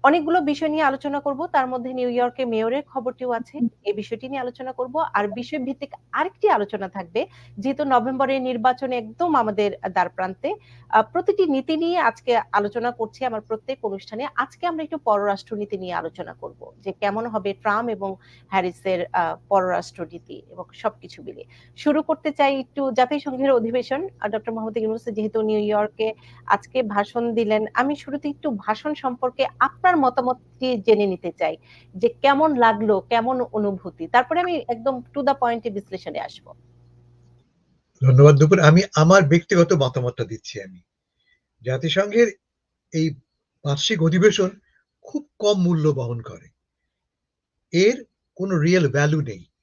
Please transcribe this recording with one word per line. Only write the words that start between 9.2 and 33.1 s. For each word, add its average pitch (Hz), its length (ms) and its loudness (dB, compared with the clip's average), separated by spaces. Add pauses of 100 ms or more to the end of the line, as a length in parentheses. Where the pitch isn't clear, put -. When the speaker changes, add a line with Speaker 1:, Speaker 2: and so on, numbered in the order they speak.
Speaker 1:
আমাদের 208 380 0 (180)
দ্বার 180 180 0
প্রান্তে, 190 460 -6 (340)
আহ, - 240 2
প্রতিটি 370 340 2
নীতি 285 300 0
নিয়ে 339 220 -2
আজকে 240 380 0
আলোচনা 208 540 -2
করছি 233 340 -8
আমার 226 160 -4
প্রত্যেক 220 420 -8
অনুষ্ঠানে। 220 520 -8
আজকে - 320 -6
আমরা 320 180 -4
একটু 302 140 -8
পররাষ্ট্রনীতি 208 800 -2
নিয়ে 180 160 -8
আলোচনা 170 400 -8
করব, - 460 -18
যে 190 120 -10
কেমন 208 340 -4
হবে 202 260 -6
ট্রাম্প 220 380 -2
এবং 190 260 -8 (320)
হ্যারিসের, 185 640 -2
আহ, 165 240 -2 (120)
পররাষ্ট্রনীতি 180 1040 -2
এবং 175 220 -16
সবকিছু - 500 -10
মিলিয়ে। - 240 -18 (300)
শুরু 294 260 0
করতে 311 300 -4
চাই 277 280 2
একটু 269 300 -4
জাতিসংঘের 262 600 0
অধিবেশন, 254 580 0 (120)
আহ, 208 80 -4
ডক্টর 220 240 -6
মোহাম্মদ 220 240 -6
ইউনূস 220 280 -4
যেহেতু 214 380 -4
নিউ 214 160 0
ইয়র্কে 214 560 -2 (320)
আজকে 233 360 -2
ভাষণ 220 520 -2
দিলেন, 214 300 0 (100)
আমি 277 220 0
শুরুতে 285 320 -8
একটু 285 220 -6
ভাষণ 214 440 -4
সম্পর্কে 254 520 -4 (120)
আপনার 359 380 2
মতামতটি 254 840 -2
জেনে 208 280 4
নিতে 180 320 -4
চাই, 160 180 -2 (380)
যে 190 140 0
কেমন 277 480 2
লাগলো, 214 440 4
কেমন 233 400 -2